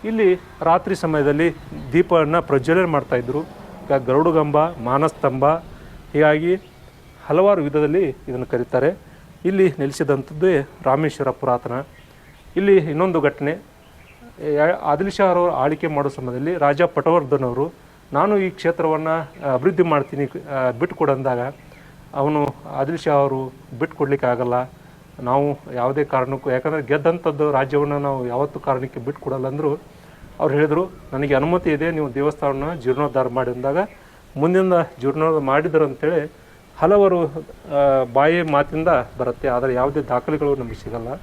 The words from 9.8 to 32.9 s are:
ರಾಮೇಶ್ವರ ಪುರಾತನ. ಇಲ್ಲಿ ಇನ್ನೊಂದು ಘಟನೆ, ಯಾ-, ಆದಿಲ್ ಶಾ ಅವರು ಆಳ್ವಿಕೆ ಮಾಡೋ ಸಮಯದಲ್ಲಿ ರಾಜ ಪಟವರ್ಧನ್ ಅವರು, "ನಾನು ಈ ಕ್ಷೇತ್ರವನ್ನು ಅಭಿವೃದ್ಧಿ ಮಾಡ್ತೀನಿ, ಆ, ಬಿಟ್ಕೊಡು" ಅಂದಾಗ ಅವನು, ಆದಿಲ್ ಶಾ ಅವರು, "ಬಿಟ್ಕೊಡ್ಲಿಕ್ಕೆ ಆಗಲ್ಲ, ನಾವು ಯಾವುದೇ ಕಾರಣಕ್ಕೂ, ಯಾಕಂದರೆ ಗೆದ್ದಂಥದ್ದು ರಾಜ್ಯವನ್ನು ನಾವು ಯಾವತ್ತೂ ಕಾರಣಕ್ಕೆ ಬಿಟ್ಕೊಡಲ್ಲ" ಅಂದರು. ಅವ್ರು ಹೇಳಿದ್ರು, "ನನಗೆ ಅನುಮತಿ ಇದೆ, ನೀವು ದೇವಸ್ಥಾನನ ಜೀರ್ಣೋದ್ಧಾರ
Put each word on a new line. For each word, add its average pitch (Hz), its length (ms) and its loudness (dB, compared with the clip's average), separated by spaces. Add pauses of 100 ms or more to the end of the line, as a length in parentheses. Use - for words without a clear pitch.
ರಾಮೇಶ್ವರ 139 460 0
ಪುರಾತನ. 123 540 -4 (760)
ಇಲ್ಲಿ 196 200 6
ಇನ್ನೊಂದು 165 440 0
ಘಟನೆ, 143 300 0
ಯಾ-, - 1300 -4
ಆದಿಲ್ 160 300 0
ಶಾ 196 140 2
ಅವರು 175 260 2
ಆಳ್ವಿಕೆ 151 360 -2
ಮಾಡೋ 143 220 -2
ಸಮಯದಲ್ಲಿ 131 480 -6
ರಾಜ 143 240 2
ಪಟವರ್ಧನ್ 151 640 2
ಅವರು, 127 300 -2 (400)
"ನಾನು 202 240 2
ಈ 190 120 0
ಕ್ಷೇತ್ರವನ್ನು 160 680 -2 (340)
ಅಭಿವೃದ್ಧಿ 170 300 2
ಮಾಡ್ತೀನಿ, 143 420 0
ಆ, 131 540 -4
ಬಿಟ್ಕೊಡು" 151 320 0
ಅಂದಾಗ 131 420 -2 (600)
ಅವನು, 147 420 0 (200)
ಆದಿಲ್ 143 220 -4
ಶಾ 151 140 -2
ಅವರು, 135 420 0 (260)
"ಬಿಟ್ಕೊಡ್ಲಿಕ್ಕೆ 139 480 -2
ಆಗಲ್ಲ, 123 260 0 (720)
ನಾವು 139 520 -2
ಯಾವುದೇ 135 280 0
ಕಾರಣಕ್ಕೂ, 131 480 -4
ಯಾಕಂದರೆ 151 300 -2
ಗೆದ್ದಂಥದ್ದು 151 680 0
ರಾಜ್ಯವನ್ನು 143 480 0
ನಾವು 135 280 -4
ಯಾವತ್ತೂ 139 320 -4
ಕಾರಣಕ್ಕೆ 131 400 -4
ಬಿಟ್ಕೊಡಲ್ಲ" 135 480 -6
ಅಂದರು. 147 340 -4 (580)
ಅವ್ರು 147 160 0
ಹೇಳಿದ್ರು, 156 340 2 (240)
"ನನಗೆ 139 220 0
ಅನುಮತಿ 170 340 0
ಇದೆ, 156 220 0
ನೀವು 147 240 -4
ದೇವಸ್ಥಾನನ 143 680 -2
ಜೀರ್ಣೋದ್ಧಾರ 135 440 0